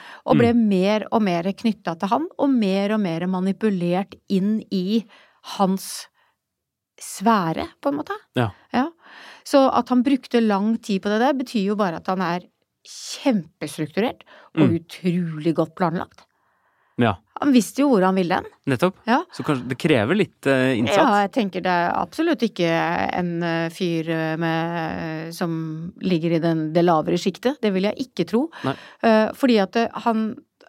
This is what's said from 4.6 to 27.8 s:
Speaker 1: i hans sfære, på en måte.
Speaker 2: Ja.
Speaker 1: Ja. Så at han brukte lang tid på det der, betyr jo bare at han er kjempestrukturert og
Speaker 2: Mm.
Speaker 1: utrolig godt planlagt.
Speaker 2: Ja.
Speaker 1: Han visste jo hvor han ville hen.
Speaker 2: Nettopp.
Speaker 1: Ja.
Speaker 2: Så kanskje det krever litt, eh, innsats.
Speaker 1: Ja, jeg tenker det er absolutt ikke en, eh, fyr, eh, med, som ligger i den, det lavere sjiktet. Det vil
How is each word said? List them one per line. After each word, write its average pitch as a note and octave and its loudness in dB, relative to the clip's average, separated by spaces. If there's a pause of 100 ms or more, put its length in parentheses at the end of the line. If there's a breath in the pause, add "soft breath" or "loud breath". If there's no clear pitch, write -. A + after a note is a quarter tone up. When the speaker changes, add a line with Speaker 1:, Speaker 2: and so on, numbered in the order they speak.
Speaker 1:
i G3 0 (540 soft breath)
hans F#3+ -2 (920)
sfære, F#3+ 0 (160)
på C#4+ -2
en C#4+ -2
måte. D4+ -8 (240)
Speaker 2:
Ja. A#2 0 (220 soft breath)
Speaker 1:
Ja. B3+ 0 (580 loud breath)
Så C4+ 6
at - 0
han B3 4
brukte C4 0
lang G#3+ 2
tid F#3+ -2
på G#3 -4
det G#3+ 2
der, C#4 2
betyr B3 -4
jo G#3 0
bare F3+ -2
at E3 -16
han F#3 0
er F3 -4 (400)
kjempestrukturert - -4 (340 loud breath)
og D#3+ 6
Speaker 2:
Mm. E3 2
Speaker 1:
utrolig E3 -4
godt D#3 -2
planlagt. F3 -4 (760)
Speaker 2:
Ja. A2+ 4 (240)
Speaker 1:
Han C#4+ 2
visste B3 4
jo D4 4
hvor G3 4
han F#3+ 2
ville F3+ 0
hen. G4 -2 (240)
Speaker 2:
Nettopp. D3+ 0 (120)
Speaker 1:
Ja. C4+ 2
Speaker 2:
Så - -10
kanskje B2+ -2
det C3 -6
krever C#3 2
litt, - -2
eh, C3 2
innsats. B3+ 0
Speaker 1:
Ja, A#3 4
jeg G3 -12
tenker F#3+ -2
det F3+ -6
er F3 0
absolutt D#4+ -2
ikke F3+ 0 (440)
en, F3 -4
eh, E3 -2
fyr, E3 -4
eh, D#3+ -2
med, E3 -4
som D#3+ -6
ligger E3+ 0
i - 0
den, D#3+ 0
det E3+ 4
lavere E3+ 2
sjiktet. A#3 -4
Det G#3+ 0
vil F#3 -2